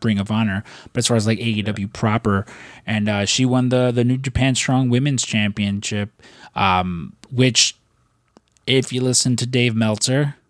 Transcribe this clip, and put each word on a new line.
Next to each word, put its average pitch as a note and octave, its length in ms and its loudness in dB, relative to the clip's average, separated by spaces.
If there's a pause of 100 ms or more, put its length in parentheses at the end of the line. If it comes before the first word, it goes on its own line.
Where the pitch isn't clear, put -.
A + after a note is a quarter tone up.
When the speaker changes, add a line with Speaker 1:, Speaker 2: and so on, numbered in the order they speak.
Speaker 1:
Ring G#2+ 180 0
of G2 120 -2
Honor, G#2+ 320 0 (300)
but A#2+ 60 -4
as A#2 80 0
far A#2+ 100 2
as, G#2+ 100 2
like, A2 120 0
A - 40 -8
E G#2+ 180 -2
W G2+ 240 -4
Speaker 2:
Yeah. G#2 80 -6
Speaker 1:
proper, G#2 520 0 (400)
and, G#2+ 220 -2
uh, G2+ 180 0
she C3 200 0
won B2+ 240 2
the, B2+ 220 2
the A#2+ 120 2
New B2 140 2
Japan C3 380 0
Strong C3 340 2
Women's C3 340 2
Championship, G#2 880 -2 (460)
um, F2+ 580 0 (180)
which, B2+ 440 2 (920)
if C3 260 0
you B2 100 -4
listen B2+ 340 0
to B2 100 -4
Dave B2 300 2
Meltzer C3 600 0 (140)